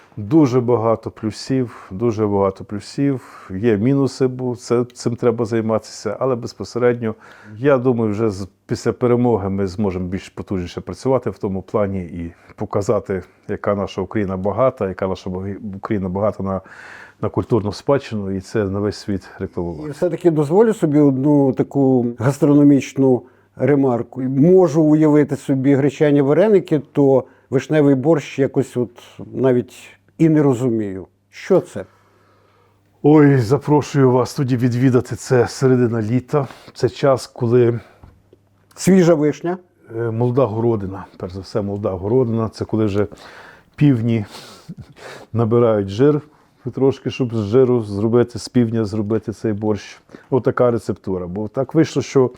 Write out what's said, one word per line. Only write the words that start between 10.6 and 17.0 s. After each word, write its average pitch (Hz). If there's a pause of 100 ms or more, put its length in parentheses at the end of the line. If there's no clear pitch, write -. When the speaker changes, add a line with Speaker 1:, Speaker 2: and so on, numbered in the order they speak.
Speaker 1:
працювати 120
в 95
тому 95
плані 98
і 85 (240)
показати, 101 (260)
яка 101
наша 98
Україна 95
багата, 104
яка 95
наша 95
бага-, 95 (200)
Україна 98
багата 98
на, 95 (640)